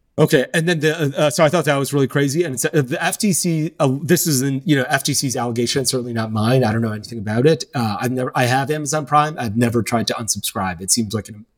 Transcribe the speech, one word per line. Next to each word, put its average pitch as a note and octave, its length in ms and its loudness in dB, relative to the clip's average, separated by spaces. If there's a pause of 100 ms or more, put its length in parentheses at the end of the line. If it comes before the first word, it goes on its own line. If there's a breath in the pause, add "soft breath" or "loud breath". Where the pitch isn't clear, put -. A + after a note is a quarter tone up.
(180)
Okay, C#3+ 340 4
and E3 160 0
then E3+ 120 2
the, D3+ 140 2
uh, D#3 220 0
uh, D3+ 140 2
so E3+ 140 0
I D3+ 40 8
thought D3+ 160 2
that D3 140 2
was C#3 160 -2
really C#3 140 2
crazy. C#3+ 340 0
And D3 120 -4
it's, B2 120 -2
uh, D#3 160 2
the C3 200 -4
F F3+ 140 -2
T G#3 160 2
C, E3 480 0
uh, C3+ 220 2
this E3+ 240 2
is C3+ 160 2
in, C3+ 240 -2
you D3+ 100 4
know, B2+ 100 2
F C#3 160 0
T C#3+ 120 0
C's B2+ 200 -2
allegation, A#2+ 520 0
certainly B2 260 -2
not A2 180 -2
mine. A2+ 320 2
I A2 100 2
don't A2+ 100 0
know A2 100 -2
anything G#2+ 260 -10
about A2 280 2
it. D#3+ 180 2 (100)
Uh, A2+ 260 -2
I've A2+ 120 -2
never, B2+ 220 -4
I C3+ 100 2
have C3 260 0
Amazon D3+ 360 -4
Prime. D3+ 320 2
I've A2+ 180 -4
never A#2 260 2
tried A2 260 -2
to - 60 -2
unsubscribe. G2 680 -6
It F#2+ 80 -2
seems A2 240 0
like G#2+ 160 -6
an G#2+ 160 -20 (120)